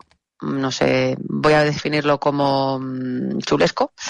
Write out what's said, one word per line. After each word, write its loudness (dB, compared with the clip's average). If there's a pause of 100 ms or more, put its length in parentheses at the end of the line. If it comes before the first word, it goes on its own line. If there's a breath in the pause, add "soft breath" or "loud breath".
(420)
no -2
sé, 0
voy 0
a 6
definirlo 0
como, 0
mm, -4
chulesco. 0 (160 loud breath)